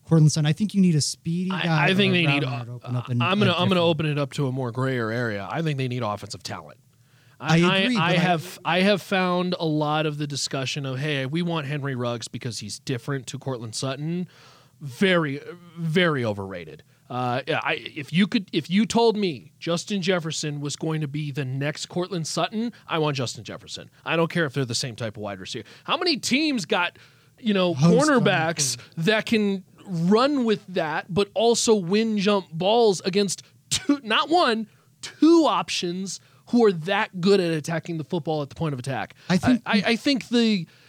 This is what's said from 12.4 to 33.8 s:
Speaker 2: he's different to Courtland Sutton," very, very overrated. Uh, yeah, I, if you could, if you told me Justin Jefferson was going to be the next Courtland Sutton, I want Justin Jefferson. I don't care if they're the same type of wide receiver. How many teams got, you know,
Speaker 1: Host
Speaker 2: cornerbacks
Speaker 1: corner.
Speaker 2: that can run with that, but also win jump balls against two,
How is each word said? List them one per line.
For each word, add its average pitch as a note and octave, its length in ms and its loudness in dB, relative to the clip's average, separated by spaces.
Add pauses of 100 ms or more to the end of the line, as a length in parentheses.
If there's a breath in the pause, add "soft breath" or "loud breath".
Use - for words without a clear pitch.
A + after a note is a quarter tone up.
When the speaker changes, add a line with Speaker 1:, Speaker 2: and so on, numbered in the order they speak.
Speaker 2:
he's G#2 180 -12
different C3 480 -6
to C3 120 -12
Courtland A#2 360 -8
Sutton," D3+ 520 -6 (540 loud breath)
very, D3+ 640 0 (360)
very E3 460 2
overrated. F#2+ 580 -6 (280 soft breath)
Uh, B2 360 -2
yeah, C#3+ 160 -2
I, D3 120 -2 (200)
if C#3 160 -10
you F#3 160 4
could, G#3 280 -2
if - 160 -2
you G3+ 160 2
told A3+ 320 2
me F3 400 -4
Justin F3 420 -4
Jefferson D#3 640 -2
was C#3+ 140 -6
going D#3+ 260 -4
to D3 60 -4
be D3 220 -6
the C3+ 140 -6
next C#3 420 -6
Courtland F3+ 400 -6
Sutton, G#3+ 460 -4 (160 loud breath)
I D#3+ 100 -2
want D3+ 200 0
Justin A2+ 260 -6
Jefferson. - 460 -14 (160 soft breath)
I D3 100 -2
don't E3 140 2
care E3+ 160 -2
if C3 80 -8
they're C#3 100 0
the A#2 100 -6
same A#2 220 -6
type A2 220 -8
of G#2 40 -10
wide G2+ 160 -8
receiver. G2 300 -12 (160 loud breath)
How C4+ 140 -2
many F4 180 0
teams C4 480 -2
got, F3 340 -2 (400 soft breath)
you A3 140 -2
know, F3+ 220 2
Speaker 1:
Host F3 340 4
Speaker 2:
cornerbacks E3+ 720 2
Speaker 1:
corner. - 260 -10
Speaker 2:
that G#3+ 220 2
can G3+ 360 0 (240)
run G#3+ 600 2
with G#3 220 0
that, F3 440 -4
but G3 220 0
also A3+ 400 4
win G#3+ 420 2
jump G3+ 340 2
balls G3 540 4
against F#3+ 380 0 (260 soft breath)
two, - 340 0